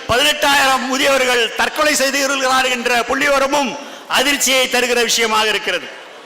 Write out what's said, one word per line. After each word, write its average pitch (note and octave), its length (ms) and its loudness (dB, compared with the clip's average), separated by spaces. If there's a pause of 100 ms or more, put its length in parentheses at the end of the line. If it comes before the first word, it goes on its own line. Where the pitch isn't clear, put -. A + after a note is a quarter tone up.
பதினெட்டாயிரம் C#4 800 2
முதியவர்கள் B3+ 680 0
தற்கொலை D4 400 0
செய்து C4+ 320 0
கொள்கிறார்கள் C4 440 0
என்ற A#3+ 280 0
புள்ளிவிவரமும் C4+ 800 0 (280)
அதிர்ச்சியை C4 640 0
தருகிற A#3+ 320 0
விஷயமாக A3 460 0
இருக்கிறது. F#3+ 540 -4 (240)